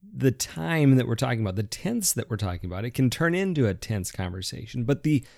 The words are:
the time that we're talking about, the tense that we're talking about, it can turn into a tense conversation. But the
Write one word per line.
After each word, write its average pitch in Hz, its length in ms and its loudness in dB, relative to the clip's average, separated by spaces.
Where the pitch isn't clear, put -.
the 127 160 4
time 160 640 4
that 123 120 2
we're 117 80 0
talking 123 240 0
about, 95 160 -2
the 107 60 0
tense 196 500 -2
that - 180 -4
we're 110 60 -2
talking 92 340 -4
about, 95 140 -6
it 123 80 -8
can 131 180 2
turn 165 240 0
into 180 320 2
a 98 80 2
tense 95 380 -6
conversation. 92 720 -6
But 139 180 0
the 151 220 2